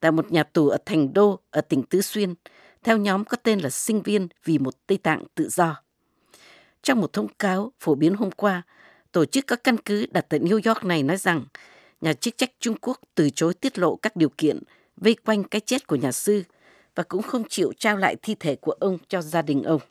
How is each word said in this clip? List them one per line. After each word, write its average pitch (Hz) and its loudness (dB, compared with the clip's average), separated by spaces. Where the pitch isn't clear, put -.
tại 160 2
một 160 0
nhà 165 4
tù 151 2
ở 139 2
Thành 143 2
Đô 202 4
ở 151 0
tỉnh 139 0
Tứ 180 0
Xuyên, 202 -4
theo 226 2
nhóm 202 0
có - -6
tên 214 0
là 143 -2
Sinh - -2
viên 202 -2
vì 160 2
một 131 -2
Tây 196 0
Tạng - -2
tự - -2
do. 165 0
Trong 254 2
một 170 -2
thông 208 -4
cáo 202 -2
phổ 156 2
biến 151 2
hôm 202 -4
qua, 190 -2
tổ 165 2
chức 269 -2
có 240 -2
căn 240 0
cứ 208 -4
đặt - -2
tại 151 0
New 185 2
York 226 0
này 175 0
nói 147 0
rằng 170 0
nhà 160 0
chức - -4
trách 247 -2
Trung 226 -4
Quốc 254 -6
từ 151 4
chối 165 0
tiết - -6
lộ 170 0
các - -6
điều 160 4
kiện 151 0
vây 220 2
quanh 214 -2
cái 208 -4
chết - -4
của 156 -2
nhà 127 -2
sư 202 0
và 175 -4
cũng 185 -4
không 240 -4
chịu 143 -2
trao 208 0
lại 190 0
thi 220 -4
thể 143 -2
của - -4
ông 190 0
cho 180 -2
gia 160 -2
đình 143 0
ông. 151 2